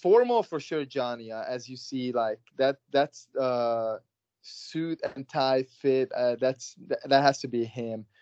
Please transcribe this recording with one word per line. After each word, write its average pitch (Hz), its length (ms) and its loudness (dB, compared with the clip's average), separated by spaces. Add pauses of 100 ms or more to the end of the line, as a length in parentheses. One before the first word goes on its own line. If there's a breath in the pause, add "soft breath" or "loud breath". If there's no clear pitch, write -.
formal 233 400 6
for 156 180 -6
sure, 151 240 -4
Johnny. 120 480 -6
Uh, 110 120 -8
as 123 260 -8
you 127 60 -12
see, 123 360 -6
like, 113 280 0 (180)
that, 135 200 2 (120)
that's, - 380 0 (120)
uh, 117 560 0 (460)
suit - 580 -8 (140)
and 139 120 -10
tie 131 360 0 (180)
fit. 131 320 2
Uh, 123 260 0
that's, 131 360 -2 (120)
th-, - 200 -4
that 139 160 6
has 139 160 4
to 139 100 -8
be 117 160 -2
him. 113 400 -8 (180 soft breath)